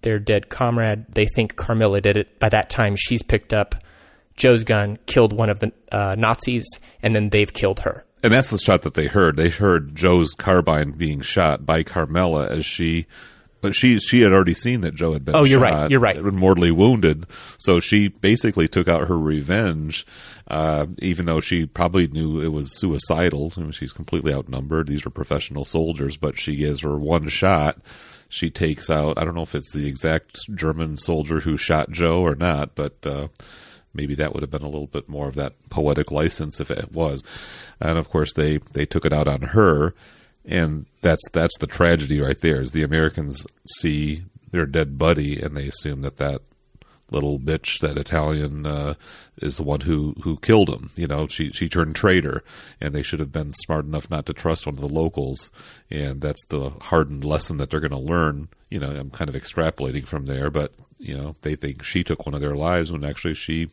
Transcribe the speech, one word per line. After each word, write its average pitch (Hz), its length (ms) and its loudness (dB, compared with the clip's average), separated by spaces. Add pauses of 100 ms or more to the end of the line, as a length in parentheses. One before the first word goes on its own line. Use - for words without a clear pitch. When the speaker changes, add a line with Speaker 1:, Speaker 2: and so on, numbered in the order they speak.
Speaker 1:
their 110 180 0
dead 104 300 0
comrade. 113 580 0
They 110 180 2
think - 300 -2
Carmilla 110 440 2
did 101 160 4
it. - 220 -2
By 110 120 2
that 107 200 2
time, 104 240 2
she's 113 300 -2
picked - 280 -2
up 104 220 0 (640)
Joe's 120 260 6
gun, 104 440 0
killed 113 260 4
one 107 180 2
of 104 80 0
the, - 140 -2 (180)
uh, 101 260 0
Nazis, 113 640 0 (240)
and 113 140 2
then 104 140 2
they've 104 220 4
killed 98 280 0
her. - 240 -4 (180)
Speaker 2:
And 110 100 6
that's 135 180 4
the 107 80 0
shot 92 240 4
that 76 120 -4
they 76 120 0
heard. 80 300 4
They 82 140 4
heard 82 440 2
Joe's 87 380 4
carbine 78 600 2
being 76 280 -2
shot 76 460 0
by 80 160 2
Carmela 80 680 0
as 78 160 -2
she, 82 400 -2 (560)
but - 140 -2
she, 123 240 6
she 120 240 6
had 101 100 8
already 92 220 6
seen 120 260 0
that 80 140 -4
Joe 80 180 0
had 71 140 -4
been 151 100 2
Speaker 1:
Oh, 151 80 8
you're 135 160 8
right. 117 140 6
Speaker 2:
shot 76 160 0
Speaker 1:
You're 131 100 6
right. 104 160 4
Speaker 2:
and 98 220 0
mortally 90 320 6
wounded. 85 600 4 (280)
So 87 220 4
she 104 280 4
basically 98 580 2
took 87 220 0
out 80 200 2
her 87 100 2
revenge, 78 880 -2 (420)
uh, 78 380 0 (140)
even 90 260 -2
though 82 140 0
she 85 260 -2
probably 87 420 2
knew 78 320 -2
it 80 80 -2
was 76 260 -4
suicidal. 80 840 0
I - 20 -10
mean, 76 120 -8
she's 69 200 -10
completely 80 400 -4
outnumbered. 69 540 -4
These 71 180 -4
are 73 60 -8
professional 71 560 -6
soldiers, 76 500 -2
but 71 220 -6
she 76 180 -4
gives 73 240 -2
her 73 160 -2
one 78 320 0
shot. 78 480 2 (540)
She - 180 -4
takes 78 400 -2
out, 76 300 0
I 80 60 0
don't 85 100 -4
know 82 80 -6
if - 120 -10
it's 73 200 -8
the 73 120 -4
exact 73 520 -4 (160)
German 80 420 -4
soldier 78 440 -2
who 76 180 -2
shot - 320 0
Joe 85 320 2
or 80 120 2
not, 76 400 -2
but, - 300 -8
uh, 71 240 -6 (680)
maybe 71 200 -6
that 76 180 -2
would 71 80 -4
have 67 80 -8
been 73 120 -6
a 73 60 -8
little 73 200 -8
bit 71 200 -10
more 71 200 -6
of 67 80 -8
that 69 160 -6 (180)
poetic 73 400 0
license 76 480 -2
if 71 100 -6
it - 220 -6
was. 73 320 -4 (580)
And 82 160 0
of 80 140 -4
course, 76 220 0
they, 76 260 0 (140)
they 73 140 -2
took - 200 -4
it 78 60 2
out 76 160 2
on 69 140 -2
her. 82 520 4 (520)
And 78 400 -2 (140)
that's, 82 220 2 (100)
that's 82 260 0
the 76 80 -4
tragedy 76 540 2
right 69 200 0
there, 78 200 2
is 65 120 -6
the 80 100 0
Americans 76 640 -2 (320)
see 76 440 -2 (280)
their 85 160 -2
dead 69 320 -2
buddy 73 420 0
and 71 160 -8
they 71 100 -6
assume 71 360 -6
that 69 160 -8
that 69 240 -4 (680)
little 71 280 -2
bitch, 76 420 -4
that 73 160 -4
Italian, 76 720 -2
uh, 73 280 -6 (460)
is - 160 -6
the 80 60 -6
one 73 200 -2
who, 76 400 -2
who 80 160 -4
killed 107 300 4
him. 58 280 -10
You 87 100 -6
know, 73 220 -4
she, 76 220 -6
she 85 180 -6
turned 78 260 -2
traitor, 90 480 0 (380)
and 73 140 -6
they 73 80 -4
should 78 180 -6
have 71 120 -6
been 73 200 -6
smart 78 320 -2
enough 76 260 -8
not 73 160 -4
to 82 60 -8
trust 80 340 -4
one 73 80 -8
of 67 60 -12
the 71 80 -6
locals. 71 600 -4 (400)
And 69 300 -6
that's 73 260 -2
the 69 240 -6 (100)
hardened 71 440 0
lesson 76 340 -2
that 69 120 -4
they're 78 100 -2
gonna 71 200 -4
learn. 78 480 -2 (220)
You 95 100 -8
know, 69 100 -6
I'm 69 200 -10
kind 76 180 -8
of 67 80 -8
extrapolating 69 720 -4
from 73 200 -8
there, 67 240 -4
but, 73 220 -4 (260)
you 69 180 -10
know, 71 260 -10
they 76 120 -4
think 71 300 -10
she - 180 -2
took - 240 -6
one 71 80 -8
of 71 60 -6
their 71 160 -4
lives 82 340 -2
when 76 140 -8
actually 73 300 -6
she 82 380 -6